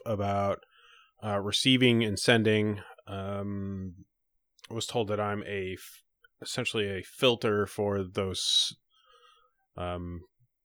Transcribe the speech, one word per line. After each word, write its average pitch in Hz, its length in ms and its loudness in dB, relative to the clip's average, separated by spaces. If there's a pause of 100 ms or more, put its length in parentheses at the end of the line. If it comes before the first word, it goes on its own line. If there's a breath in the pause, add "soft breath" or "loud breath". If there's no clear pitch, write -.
about, 101 540 0 (640 soft breath)
uh, 104 160 -2
receiving 120 640 4
and 104 160 -2
sending. 107 600 4 (260 loud breath)
Um, 98 1000 -8 (640)
I - 60 -12
was 113 100 -4
told 117 220 -2
that 104 120 -2
I'm 104 280 -2
a 95 260 -6
f-, - 300 -16 (380)
essentially 113 460 -2
a 95 160 -4
filter 113 640 2
for 101 380 0
those, - 720 0 (1000 soft breath)
um, 87 460 -6 (420)